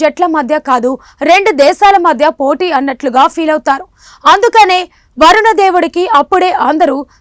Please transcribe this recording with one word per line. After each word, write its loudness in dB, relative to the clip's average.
జట్ల -2
మధ్య -2
కాదు, -2
రెండు 2
దేశాల 2
మధ్య 0
పోటీ -2
అన్నట్లుగా -2
ఫీల్ -2
అవుతారు. -4
అందుకనే 2
వరుణ 4
దేవుడికి 0
అప్పుడే 0
అందరూ -2